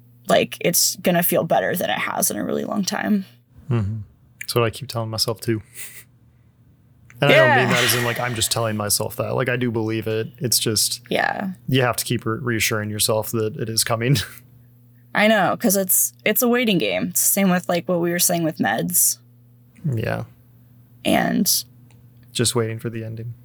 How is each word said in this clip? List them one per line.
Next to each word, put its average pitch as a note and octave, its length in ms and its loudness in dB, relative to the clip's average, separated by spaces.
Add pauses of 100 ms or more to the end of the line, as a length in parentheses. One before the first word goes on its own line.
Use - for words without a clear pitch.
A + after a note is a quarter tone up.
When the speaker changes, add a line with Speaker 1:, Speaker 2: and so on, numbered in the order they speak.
(260)
Speaker 1:
like, - 340 2
it's - 360 0
gonna F3 260 2
feel E3+ 220 0
better A#2+ 320 0
than - 140 -2
it - 80 -2
has - 320 -2
in - 80 -4
a - 60 -4
really - 200 -2
long - 180 -4
time. G3+ 440 -2 (440)
Speaker 2:
Mm-hmm. A2 280 0 (420)
That's - 140 -8
what A#2+ 100 4
I A2 60 0
keep - 180 -12
telling A2+ 220 -6
myself A2 300 -4
too. A2 220 -2 (1600)
And C#3+ 100 4
I C4+ 60 8
don't D#4 140 8
mean C4 80 6 (100)
Speaker 1:
Yeah. F#3+ 60 2
Speaker 2:
that B2 100 2
as B2 100 0
in, B2 100 0
like, A#2+ 140 -2
I'm A#2+ 160 -2
just A2 160 -2
telling A2+ 260 0
myself G#2 400 -2
that. A2+ 180 -4
Like, B2+ 160 0
I B2 60 0
do B2 140 0
believe A2 380 -2
it. A2 200 -2 (100)
It's A#2 200 0
just, - 520 -2
Speaker 1:
Yeah. - 400 0 (180)
Speaker 2:
you B2+ 140 4
have A#2+ 140 2
to - 100 -6
keep A#2+ 200 -2
re-, A2+ 140 -2
reassuring A2 500 -2
yourself G#2+ 420 0
that A2 260 -2
it A2+ 100 -4
is A2+ 160 0
coming. A#2+ 320 2 (500)
<laughs> - 480 -20
Speaker 1:
I G#3 140 4
know, F#3 300 2
'cause G3+ 180 2
it's, - 360 0 (120)
it's G#3+ 180 2
a A#3+ 60 4
waiting A#3 300 2
game. G2 300 0
It's - 140 -2
the - 100 2
same G3 180 2
with, F3+ 180 0
like, F3 200 -2
what F3 120 0
we E3+ 100 0
were F3 80 -2
saying E3+ 240 0
with D#3 160 -2
meds. D#3 600 0 (760)
Speaker 2:
Yeah. A2 300 -2 (800)
Speaker 1:
And - 600 2 (680)
Speaker 2:
Just A#2 240 2
waiting A2+ 240 -2
for A#2 100 -6
the A2+ 140 -8
ending. A2+ 300 -10 (100)